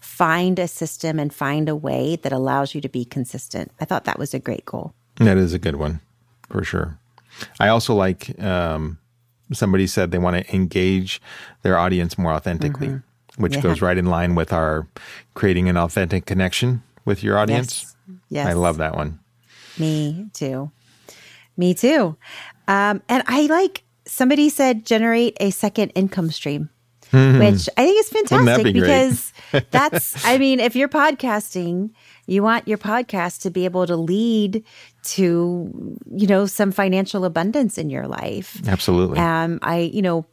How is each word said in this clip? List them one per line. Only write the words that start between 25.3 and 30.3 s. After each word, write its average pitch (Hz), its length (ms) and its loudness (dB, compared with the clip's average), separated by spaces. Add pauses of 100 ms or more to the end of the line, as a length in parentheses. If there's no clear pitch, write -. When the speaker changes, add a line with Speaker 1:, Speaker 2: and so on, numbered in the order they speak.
Speaker 1:
a 202 100 2
second 202 400 -2
income 190 400 0
stream," 147 380 -6 (440)
Speaker 2:
Mm-hmm. 131 280 6
Speaker 1:
which 98 360 4
I 247 80 4
think 392 160 4
is - 120 -2
Speaker 2:
Wouldn't 427 180 0
that - 140 4
Speaker 1:
fantastic 233 200 4
Speaker 2:
be 202 80 4
great? 190 100 4
Speaker 1:
because 254 500 2 (200)
Speaker 2:
<laughs> 135 180 0
Speaker 1:
that's, 247 540 0
I 247 140 4